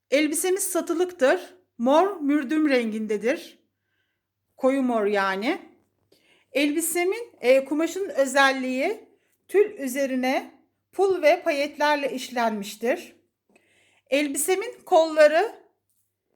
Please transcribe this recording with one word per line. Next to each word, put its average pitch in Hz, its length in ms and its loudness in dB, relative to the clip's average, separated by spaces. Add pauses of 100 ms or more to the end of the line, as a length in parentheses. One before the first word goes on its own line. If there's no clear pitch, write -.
(100)
Elbisemiz 311 520 0
satılıktır. 339 920 -2 (240)
Mor 330 420 2
mürdüm 294 480 0
rengindedir. 220 920 -2 (1000)
Koyu 269 260 2
mor 226 240 0
yani. 202 560 -2 (920)
Elbisemin, 339 880 -2
e, 262 240 4
kumaşın 330 440 -4
özelliği 269 1000 0 (400)
tül - 300 2
üzerine 262 840 -4 (280)
pul 359 300 0
ve 339 200 4
payetlerle 294 680 -2
işlenmiştir. 233 1040 -6 (960)
Elbisemin 311 720 -2
kolları 320 720 4 (800)